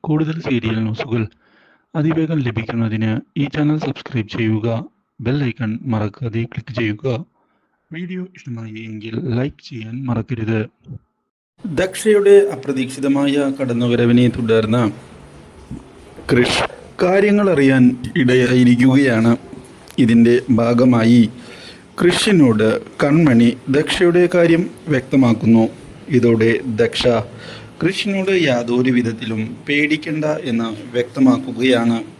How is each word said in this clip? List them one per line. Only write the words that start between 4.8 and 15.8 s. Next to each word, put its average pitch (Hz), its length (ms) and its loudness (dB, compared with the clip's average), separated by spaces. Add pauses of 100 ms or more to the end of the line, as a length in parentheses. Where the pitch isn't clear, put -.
ബെൽ 135 220 -2
ഐക്കൺ 110 240 -6 (220)
മറക്കാതെ 107 580 -6
ക്ലിക്ക് - 280 -12
ചെയ്യുക. 113 360 -4 (800)
വീഡിയോ 180 260 -10 (160)
ഇഷ്ടമായി 110 400 -12 (120)
എങ്കിൽ 110 260 -12 (240)
ലൈക്ക് - 300 -6
ചെയ്യാൻ 113 260 -14 (140)
മറക്കരുത്. 113 520 -4 (1200)
ദക്ഷയുടെ 202 540 2 (200)
അപ്രതീക്ഷിതമായ 139 1040 -2
കടന്നുവരവിനെ 120 760 2
തുടർന്ന് 113 480 0 (1500)